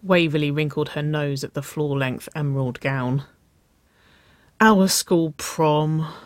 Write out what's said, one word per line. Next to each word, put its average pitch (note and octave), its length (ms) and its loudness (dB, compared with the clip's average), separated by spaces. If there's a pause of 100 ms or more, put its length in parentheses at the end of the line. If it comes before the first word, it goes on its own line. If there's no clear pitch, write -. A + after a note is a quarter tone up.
Waverley D#3+ 480 2
wrinkled D3 380 -2
her - 120 -8
nose D3 420 -2
at C#3+ 100 -10
the - 100 -6
floor-length C#3 720 -4
emerald C3+ 440 -2
gown. C3+ 440 -2 (1400)
Our G#3 260 6
school E3 500 0
prom D#3 720 0 (180)